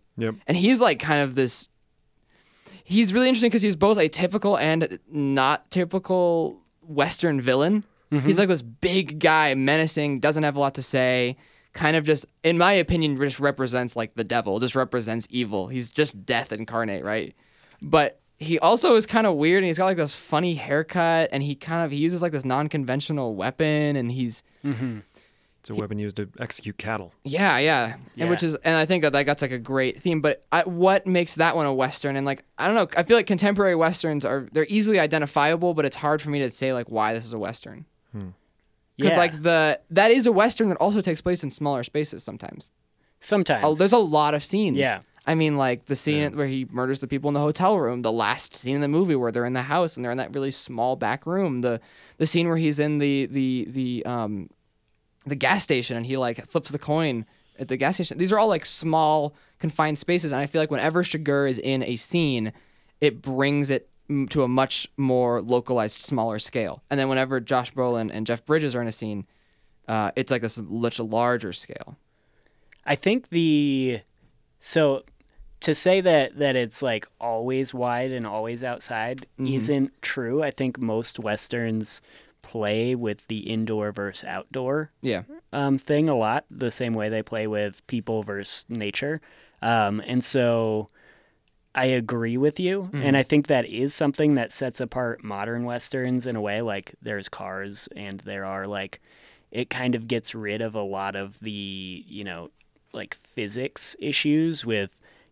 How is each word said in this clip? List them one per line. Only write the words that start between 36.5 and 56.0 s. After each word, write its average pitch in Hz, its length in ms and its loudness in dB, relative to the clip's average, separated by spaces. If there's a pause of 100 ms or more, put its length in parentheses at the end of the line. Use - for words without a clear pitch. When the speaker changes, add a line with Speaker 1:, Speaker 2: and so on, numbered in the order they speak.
Speaker 2:
say, 131 200 -2
like, 120 180 -4
why 110 240 0
this 113 120 -6
is 113 80 -12
a 113 40 -6
Western. 110 480 -10 (280)
Speaker 1:
Hmm. 107 60 -10 (840)
Speaker 2:
'Cause, 151 100 6
Speaker 3:
Yeah. 170 60 4
Speaker 2:
like, 165 240 2
the, 160 480 4
that 196 220 6
is 240 140 4
a 240 60 4
Western 214 380 4
that 180 80 0
also 202 240 2
takes 170 180 0
place 180 240 -2
in 135 80 -6
smaller 139 320 -2
spaces - 400 -6
sometimes. - 480 -16 (480)
Speaker 3:
Sometimes. 160 460 2
Speaker 2:
Oh, 156 100 4
there's 190 160 6
a 240 60 8
lot 151 380 4
of 147 100 -2
scenes. 190 320 0
Speaker 3:
Yeah. 123 220 0 (260)
Speaker 2:
I 160 100 2
mean, 156 220 2
like, 127 300 0
the 139 100 -2
scene 151 240 0
Speaker 1:
Yeah. 147 80 0
Speaker 2:
where 139 180 -2
he 131 240 -4
murders 127 300 -2
the 135 60 -8
people 139 200 -2
in 147 60 0
the 143 80 0
hotel 185 360 2
room, 123 260 0
the 110 100 0
last 113 420 -2
scene 131 200 -4
in 143 60 0
the 143 60 0
movie 160 280 2
where 123 180 0
they're 120 120 0
in 123 80 -4
the 127 100 -2
house 160 340 -2
and 123 80 -6
they're 120 80 -4
in 127 60 -4
that - 140 -6
really 139 180 -4
small 127 440 -4
back 120 300 -4
room, 170 340 -2
the, 120 220 -2 (380)
the 156 60 2
scene 170 220 2
where 165 100 2
he's 151 220 0
in 151 200 0
the, 139 260 2
the, 131 440 -2
the, 123 360 -4
um, 107 440 -6 (760)
the 143 100 -6
gas 139 260 2
station 123 360 0
and 117 80 -6